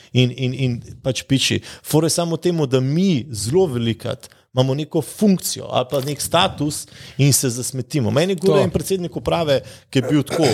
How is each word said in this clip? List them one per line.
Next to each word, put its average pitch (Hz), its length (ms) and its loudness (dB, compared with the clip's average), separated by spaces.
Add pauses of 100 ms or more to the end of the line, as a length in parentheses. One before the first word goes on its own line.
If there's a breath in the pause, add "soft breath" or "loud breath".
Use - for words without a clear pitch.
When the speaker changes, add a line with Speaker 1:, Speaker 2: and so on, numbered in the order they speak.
(120)
Speaker 1:
in, 123 220 2
in, 127 220 -4
in 127 280 -2 (160)
pač 131 240 -4
piči. - 380 0 (200 loud breath)
Fora 156 260 2
je 151 60 0
samo 170 200 -2
v 160 80 -4
temu, 170 260 0
da 131 140 2
mi 147 460 0
zelo 131 400 0
velikokrat 117 600 -4 (220 soft breath)
imamo 131 240 2
neko 151 260 -2
funkcijo - 680 0
ali - 200 0
pa 143 140 -4
nek 139 180 -6
status 170 680 -2 (280 loud breath)
in 139 160 4
se 127 200 2
zasmetimo. 127 600 -4
Meni 151 200 2
je 190 80 -2
govoril 190 180 2
Speaker 2:
To. 196 60 4
Speaker 1:
en 185 80 0
predsednik 180 440 -4
uprave, 160 460 0 (260 loud breath)
ki - 120 0
je 127 60 2
bil 143 180 2
tako - 320 0